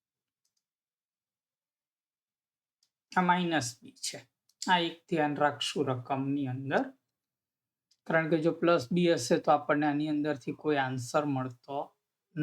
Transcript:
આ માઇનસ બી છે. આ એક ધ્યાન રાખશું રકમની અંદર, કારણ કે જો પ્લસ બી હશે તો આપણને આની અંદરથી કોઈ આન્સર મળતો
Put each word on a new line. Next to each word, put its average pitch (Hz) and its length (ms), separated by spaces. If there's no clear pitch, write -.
આ 185 160
માઇનસ 170 400
બી - 240
છે. 135 120
આ 185 260
એક 160 80
ધ્યાન 147 340
રાખશું 147 500
રકમની 139 640
અંદર, 139 280
કારણ 160 260
કે 160 120
જો 165 160
પ્લસ 165 240
બી 175 200
હશે 151 300
તો 156 100
આપણને 147 380
આની 151 240
અંદરથી 147 460
કોઈ 147 220
આન્સર 131 400
મળતો 131 440